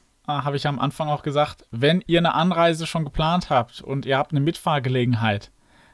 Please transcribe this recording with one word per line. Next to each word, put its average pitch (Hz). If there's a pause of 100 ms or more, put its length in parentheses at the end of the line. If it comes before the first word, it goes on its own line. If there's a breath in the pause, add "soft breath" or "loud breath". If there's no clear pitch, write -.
(280)
äh, 147
hab 139
ich 143
am 143
Anfang 143
auch 147
gesagt, 147
wenn 151
ihr 170
eine 170
Anreise 165
schon 156
geplant 160
habt 123
und 135
ihr 135
habt 147
eine 147
Mitfahrgelegenheit, 123 (440 soft breath)